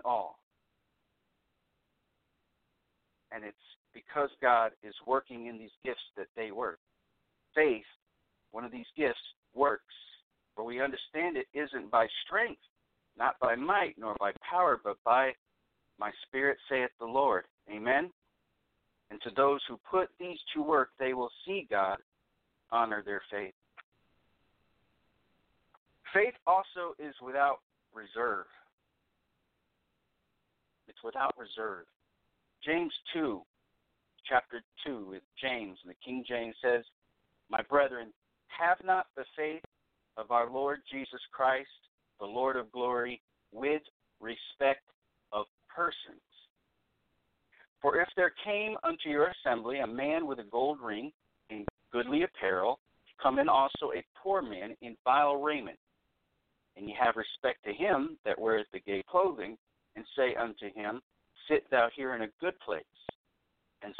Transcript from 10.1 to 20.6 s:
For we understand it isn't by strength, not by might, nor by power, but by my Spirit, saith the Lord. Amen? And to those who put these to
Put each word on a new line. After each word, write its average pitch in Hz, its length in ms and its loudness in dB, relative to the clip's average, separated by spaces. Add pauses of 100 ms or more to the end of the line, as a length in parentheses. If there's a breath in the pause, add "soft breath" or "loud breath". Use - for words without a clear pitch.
For 107 80 -6
we 120 160 -6
understand 143 580 -2
it 127 180 -4
isn't 135 340 -6
by 113 160 6 (180)
strength, 220 380 -2 (560)
not 120 220 0
by 117 160 2
might, 175 420 0
nor 107 220 -4
by 101 140 0 (140)
power, 175 360 4
but 101 200 -4
by 127 280 6 (640)
my 104 140 -4 (160)
Spirit, 139 320 2 (100)
saith 127 300 0
the 117 80 -8
Lord. 120 380 2 (260)
Amen? 127 400 0 (1000)
And 104 120 -14
to 117 140 -8
those 139 320 4
who 120 120 -12 (100)
put 185 200 2 (100)
these 180 200 -10 (160)
to 151 80 -2